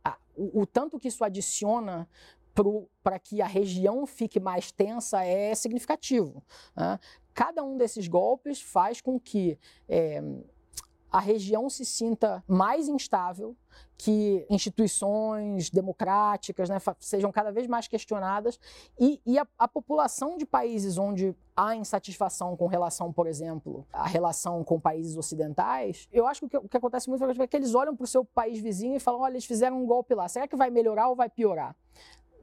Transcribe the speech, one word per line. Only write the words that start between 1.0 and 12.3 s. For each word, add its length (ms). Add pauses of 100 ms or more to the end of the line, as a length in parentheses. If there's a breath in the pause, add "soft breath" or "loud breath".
isso 140
adiciona 840 (460 soft breath)
pro, 340 (160)
pra 160
que 220
a 60
região 580
fique 340
mais 320
tensa 540
é 280
significativo, 880 (340 loud breath)
né? 220 (360 loud breath)
Cada 320
um 100
desses 320
golpes 540
faz 400
com 180
que, 400 (300 soft breath)
é, 340 (880)
a 80
região 500
se 140
sinta 640